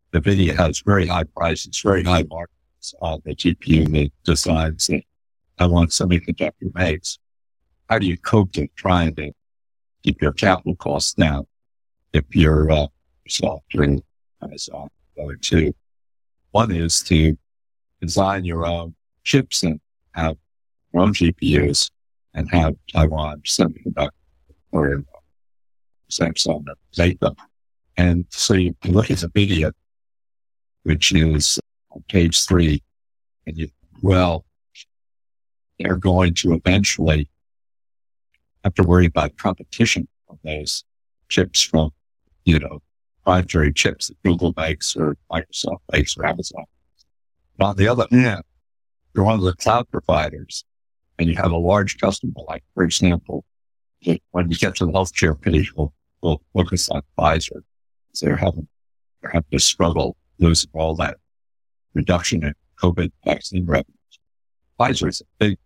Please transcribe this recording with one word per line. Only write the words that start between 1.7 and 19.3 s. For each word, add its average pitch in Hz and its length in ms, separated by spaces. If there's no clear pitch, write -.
very 98 200
high 85 260
margins - 720
on 80 240
the 76 100
G 87 200
P - 240
U 80 80
they 76 240
designs 80 640
that - 140
Taiwan 85 300
Semiconductor - 840
makes. 87 440
How 113 100
do 101 80
you 87 120
cope 101 340
to 73 220
trying 87 420
to 73 160
keep - 180
your 73 120
capital 90 420
costs - 400
down 71 320
if 73 120
you're, 78 360
uh, 73 160
Microsoft 71 360
or 73 80
Amazon, 71 460
the 76 60
other 71 140
two? - 360
One 110 220
is 82 320
to 78 320
design 95 440
your 85 220
own 85 280
chips - 400